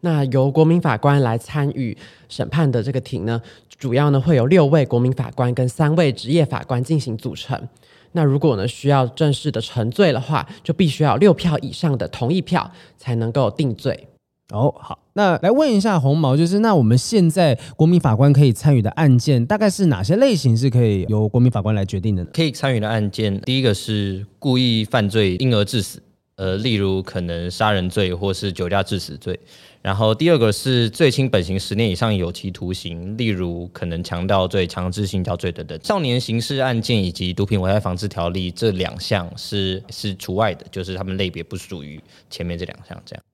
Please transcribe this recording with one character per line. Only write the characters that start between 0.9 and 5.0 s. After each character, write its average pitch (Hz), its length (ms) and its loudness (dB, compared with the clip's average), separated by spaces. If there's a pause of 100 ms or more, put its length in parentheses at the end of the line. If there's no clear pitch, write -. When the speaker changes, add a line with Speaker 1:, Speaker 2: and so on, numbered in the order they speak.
Speaker 1:
官 143 280 4
来 117 120 0
参 143 360 -4
与 120 260 -6 (320)
审 - 200 -6
判 147 220 2
的 117 120 0
这 135 80 -4
个 127 100 -2
庭 98 240 -8
呢， 117 160 -2 (380)
主 127 120 -4
要 143 200 4
呢 135 100 4
会 156 140 4
有 120 100 4
六 156 220 6
位 143 180 4
国 120 140 0
民 127 120 2